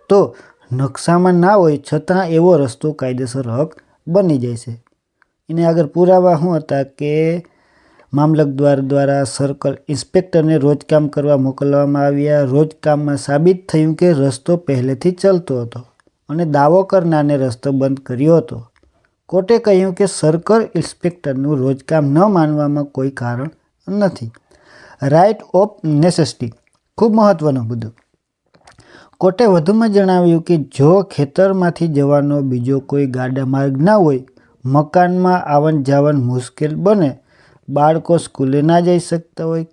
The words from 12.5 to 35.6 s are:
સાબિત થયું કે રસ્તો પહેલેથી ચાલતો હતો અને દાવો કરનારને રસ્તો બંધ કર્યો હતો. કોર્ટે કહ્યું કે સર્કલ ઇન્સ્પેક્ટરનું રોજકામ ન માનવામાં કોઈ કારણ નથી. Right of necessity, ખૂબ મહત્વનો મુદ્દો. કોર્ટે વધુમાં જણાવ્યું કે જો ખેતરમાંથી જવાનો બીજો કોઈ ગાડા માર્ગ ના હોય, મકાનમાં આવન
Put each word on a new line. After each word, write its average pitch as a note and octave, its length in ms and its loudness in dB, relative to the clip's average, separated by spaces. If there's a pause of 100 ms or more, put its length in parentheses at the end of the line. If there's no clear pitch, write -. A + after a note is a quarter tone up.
સાબિત D#3+ 520 -2
થયું D#3 260 0
કે F3 180 2
રસ્તો C#3 440 -2
પહેલેથી C3+ 540 -2
ચાલતો F3+ 500 -2
હતો A#2 180 -12 (500)
અને D#3+ 160 -4
દાવો D3+ 380 2
કરનારને D#3+ 540 0
રસ્તો C3 340 -4
બંધ C3+ 280 -2
કર્યો C#3+ 380 0
હતો. A#2+ 320 -6 (560)
કોર્ટે F#3 320 0
કહ્યું F#3+ 360 0
કે G3+ 120 -2
સર્કલ E3+ 560 0 (140)
ઇન્સ્પેક્ટરનું D3+ 800 -4
રોજકામ C3+ 480 -2
ન C#3 140 2
માનવામાં D3+ 640 0
કોઈ C#3 260 -6
કારણ B2+ 400 -8 (380)
નથી. F#3 440 -4 (720)
Right F3 340 2 (180)
of F#3+ 340 0 (120)
necessity, D#3+ 500 0 (460)
ખૂબ G#3+ 180 2
મહત્વનો D#3 460 2
મુદ્દો. A2+ 280 -8 (1300)
કોર્ટે C4 280 2
વધુમાં G3+ 480 2
જણાવ્યું F3+ 480 2
કે E3+ 160 0
જો D3+ 440 2
ખેતરમાંથી F3+ 840 -2
જવાનો C#3+ 540 0
બીજો C3 380 -2
કોઈ C#3+ 260 -2
ગાડા C3 400 -4
માર્ગ C3+ 320 -2
ના F3+ 180 4
હોય, D3 300 2 (400)
મકાનમાં F3+ 800 0
આવન D3 400 0